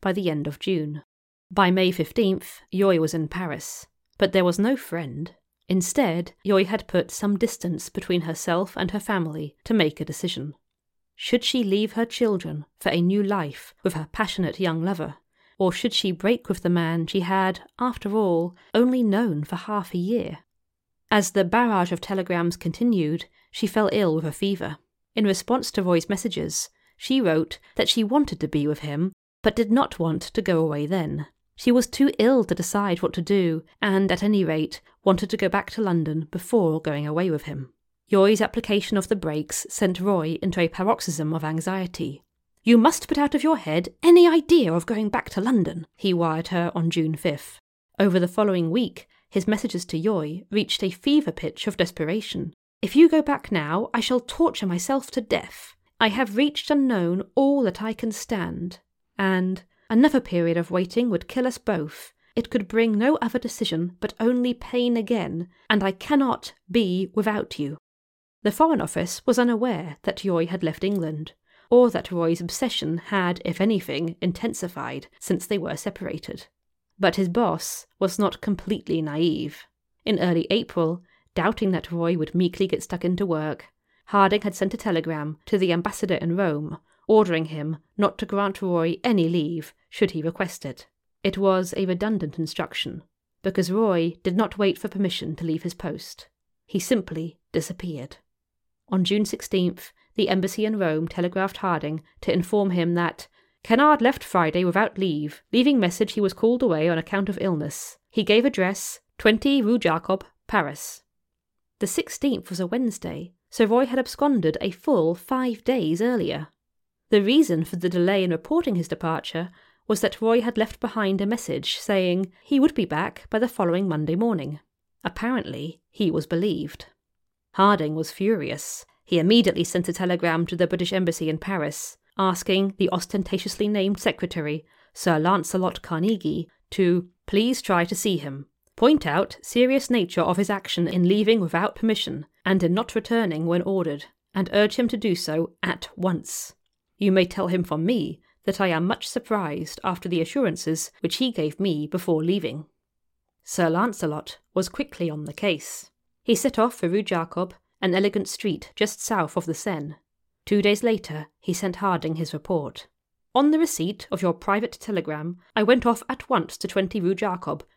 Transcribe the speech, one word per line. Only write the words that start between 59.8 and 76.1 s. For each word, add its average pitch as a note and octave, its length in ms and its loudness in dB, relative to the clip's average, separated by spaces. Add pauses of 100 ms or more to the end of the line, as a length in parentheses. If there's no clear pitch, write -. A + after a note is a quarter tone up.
another C4 300 6
period E3+ 360 0
of E3 140 -2
waiting F#3+ 400 0
would F3 160 -2
kill B3+ 220 -2
us A#3+ 100 -6
both. D#3+ 540 -6 (240)
It A#3 140 -2
could G#3 180 0
bring A3+ 280 2
no B3+ 200 2
other A#3+ 240 -2
decision, F3+ 580 -4
but - 220 -6
only B3 340 2
pain A#3+ 420 -2
again, G3 520 -2 (200)
and G#3 140 2
I F#3+ 80 0
cannot C4+ 640 0 (180)
be F#3 420 0
without G#3 460 -2
you." D3 200 -6 (640)
The G#3 100 2
Foreign D#4+ 280 4
Office - 460 -4
was B3 140 4
unaware A3 640 0
that - 200 -4
Yoy E3+ 240 0
had F3 160 -6
left D#3+ 220 -2
England, D#3+ 480 -4 (360)
or A#3+ 220 8
that - 220 -4
Roy's E3+ 280 0
obsession D#3+ 580 -4
had, F3+ 460 -2
if E3+ 160 -4
anything, E3+ 600 0
intensified F3 880 -6 (100)
since - 280 -2
they G#3 120 -2
were D#3+ 180 -6
separated. - 720 -10 (500)